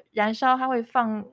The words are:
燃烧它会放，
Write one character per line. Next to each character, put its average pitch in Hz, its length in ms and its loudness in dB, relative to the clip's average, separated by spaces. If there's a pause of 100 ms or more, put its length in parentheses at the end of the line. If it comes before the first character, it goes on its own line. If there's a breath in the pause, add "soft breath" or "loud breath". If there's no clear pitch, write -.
(100)
燃 220 240 0
烧 254 220 2
它 262 100 -4
会 254 160 -2
放， 220 500 -2